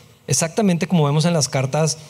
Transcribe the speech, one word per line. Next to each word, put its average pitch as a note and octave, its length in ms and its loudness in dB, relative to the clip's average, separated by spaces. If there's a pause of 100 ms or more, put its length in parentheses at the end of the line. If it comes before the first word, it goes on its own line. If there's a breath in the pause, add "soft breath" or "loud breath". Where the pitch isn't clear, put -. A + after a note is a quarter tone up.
(280 loud breath)
Exactamente E3+ 580 0
como E3 200 2
vemos D3+ 200 2
en F3 80 2
las D#3 160 0
cartas C#3+ 480 -2 (120 loud breath)